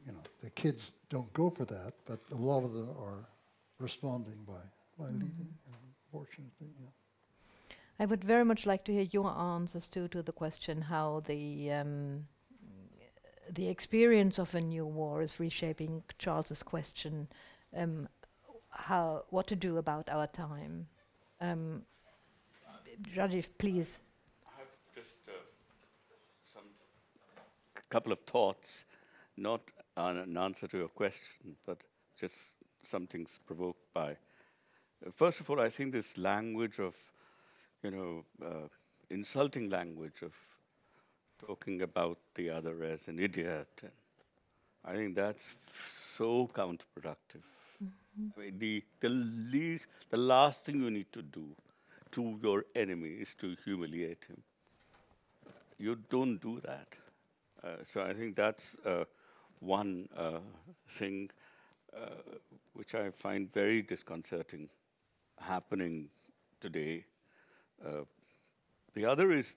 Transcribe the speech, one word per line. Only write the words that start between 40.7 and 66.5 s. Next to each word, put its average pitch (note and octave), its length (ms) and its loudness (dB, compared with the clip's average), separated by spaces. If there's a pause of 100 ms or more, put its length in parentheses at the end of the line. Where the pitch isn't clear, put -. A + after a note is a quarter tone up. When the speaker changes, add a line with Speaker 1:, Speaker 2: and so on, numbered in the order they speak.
Speaker 3:
talking F#2+ 360 -4
about E2+ 360 2 (160)
the E2+ 160 -2
other E2 340 -2
as D#2+ 240 -4
an E2 100 -6
idiot, E2+ 500 0 (140)
and G2 100 -16 (920)
I F2+ 100 -6
think G2+ 200 0
that's G2+ 400 -2 (640)
so A#2+ 380 4
counterproductive. E2 920 -6 (380)
Speaker 2:
Mm-hmm. G#3 540 -10
Speaker 3:
I G#2 40 -12
mean, G2 180 -8
the, G#2+ 240 0 (180)
the A#2+ 100 6
least, B2 760 0 (240)
the A2+ 60 2
last C3 480 8
thing C#3+ 180 2
you A#2+ 80 2
need G#2 220 -2
to A2+ 100 -8
do D2+ 260 -10 (640)
to A2+ 300 -2
your G#2 220 6 (100)
enemy F2+ 360 0
is G2 240 -10
to F#2 200 -4 (100)
humiliate E2+ 600 -4
him. - 180 -18 (1400)
You A2+ 180 0 (120)
don't B2+ 320 4
do A#2 240 -6
that. C3+ 240 -10 (720)
Uh, - 60 -8 (160)
so - 180 -2
I F#2 120 -2
think A2 220 -4
that's, - 400 2 (100)
uh, F2 180 4 (560)
one, F#2+ 560 2
uh, E2 220 -2 (500)
thing, G2 420 -4 (640)
uh, A2+ 120 -10 (680)
which - 220 -10
I G#2 160 0
find G2 420 -4
very G#2 300 4
disconcerting E2 880 -6 (680)
happening F2+ 680 -2 (520)